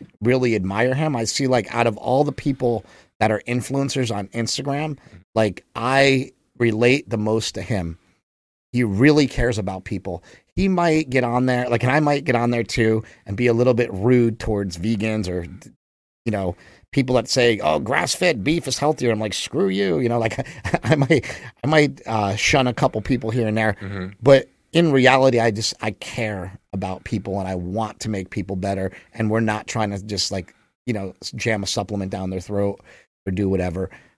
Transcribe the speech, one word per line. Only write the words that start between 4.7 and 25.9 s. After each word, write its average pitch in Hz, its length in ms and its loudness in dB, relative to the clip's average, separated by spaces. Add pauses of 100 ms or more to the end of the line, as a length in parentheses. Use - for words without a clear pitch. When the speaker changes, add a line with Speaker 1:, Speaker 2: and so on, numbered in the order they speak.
Speaker 2:
Mm-hmm. - 200 -20 (180)
Speaker 1:
like, 110 300 0 (100)
I 135 560 2 (260)
relate 120 520 2
the 117 80 -2
most 107 380 -2
to 92 60 -8
him. 87 360 -4 (720)
He 123 120 0
really 131 440 6
cares 120 300 0
about 95 260 -6
people. 92 400 -8 (320)
He 190 120 0
might 165 420 2
get 127 140 2
on 123 240 2
there, 123 220 0
like, 117 140 0
and 123 80 2
I 147 80 4
might 147 260 2
get 123 100 2
on 120 160 2
there 117 120 0
too 110 400 2 (220)
and 101 120 -6
be 120 100 2
a 117 60 4
little 123 200 4
bit 117 200 0
rude 117 460 4
towards 101 380 -2
vegans 107 500 -2
or, 90 160 -4 (840)
you 113 60 -2
know, 95 240 -2 (360)
people 131 240 0
that 113 120 0
say, 120 320 2
"Oh, 78 200 0
grass-fed 139 640 -2
beef 160 240 -2
is 131 120 -4
healthier." 139 320 0
I'm 107 80 -2
like, 107 140 -4
"Screw 185 340 -2
you." 190 320 0
You 120 100 0
know, 120 100 0
like, 113 200 -2 (240)
<laughs> - 200 -4
I 131 120 4
might, 139 300 2 (380)
I 123 40 -4
might, 151 400 2
uh, 104 280 0
shun 131 320 2
a 120 60 -2
couple - 280 0
people 120 300 -2
here 117 160 0
and 107 100 0
there. 110 240 2
Speaker 2:
Mm-hmm. 98 320 -8 (100)
Speaker 1:
But 135 240 6 (240)
in 165 200 4
reality, 131 480 6
I 113 120 2
just, 104 300 -6
I 110 100 -4